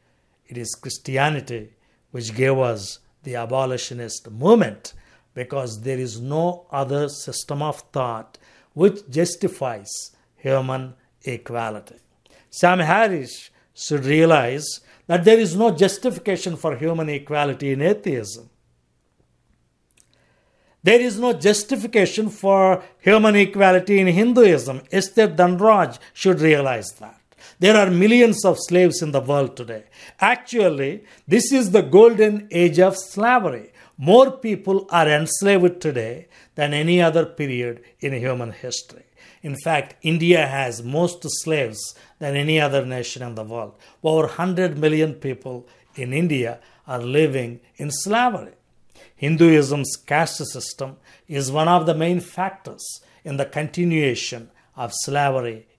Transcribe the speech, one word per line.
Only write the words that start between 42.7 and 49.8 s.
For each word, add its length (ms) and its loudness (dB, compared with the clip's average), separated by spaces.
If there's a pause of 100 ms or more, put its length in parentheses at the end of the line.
nation 380 -10
in 120 -12
the 80 -12
world. 300 -12 (300)
Over 240 2
hundred 500 -2
million 360 0
people 540 -12 (280)
in 180 -8
India 460 -2 (280)
are 140 -8
living 580 -2 (180)
in 140 -10
slavery. 600 -2 (640)
Hinduism's 800 2